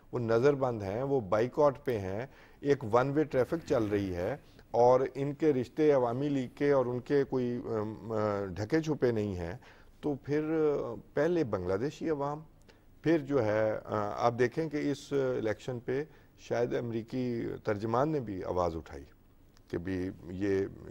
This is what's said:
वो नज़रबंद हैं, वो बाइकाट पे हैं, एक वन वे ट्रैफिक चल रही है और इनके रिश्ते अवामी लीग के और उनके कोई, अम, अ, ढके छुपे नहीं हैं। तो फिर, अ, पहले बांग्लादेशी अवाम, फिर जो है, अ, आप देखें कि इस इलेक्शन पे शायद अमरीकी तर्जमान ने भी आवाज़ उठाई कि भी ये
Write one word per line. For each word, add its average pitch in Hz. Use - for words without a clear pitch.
वो 123
नज़रबंद 120
हैं, 101
वो 139
बाइकाट 123
पे 131
हैं, 101
एक 139
वन 120
वे 147
ट्रैफिक 147
चल 131
रही 101
है 92
और 127
इनके 143
रिश्ते 143
अवामी 131
लीग 135
के 143
और 131
उनके 131
कोई, 123
अम, 107
अ, 101
ढके 110
छुपे 147
नहीं 104
हैं। 87
तो 147
फिर, 147
अ, 156
पहले 165
बांग्लादेशी 104
अवाम, 147
फिर 160
जो 139
है, 107
अ, -
आप 120
देखें 123
कि 147
इस 143
इलेक्शन 123
पे 135
शायद 123
अमरीकी 117
तर्जमान 113
ने 151
भी 101
आवाज़ 87
उठाई 71
कि -
भी 92
ये 98